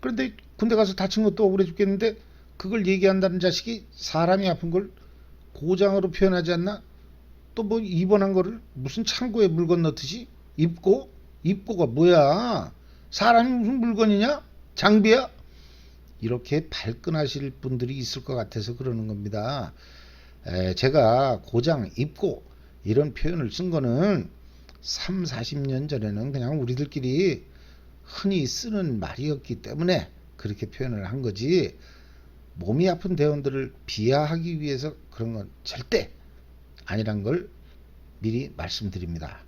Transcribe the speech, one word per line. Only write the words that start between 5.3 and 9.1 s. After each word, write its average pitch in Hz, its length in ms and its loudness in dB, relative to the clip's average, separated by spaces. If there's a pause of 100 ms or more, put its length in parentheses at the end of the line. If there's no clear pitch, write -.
고장으로 190 580 2
표현하지 180 420 2
않나? 185 300 -4 (720)
또 233 80 -4
뭐 214 160 0
입원한 196 540 2
거를 190 280 0 (140)
무슨 135 280 -6
창고에 220 440 2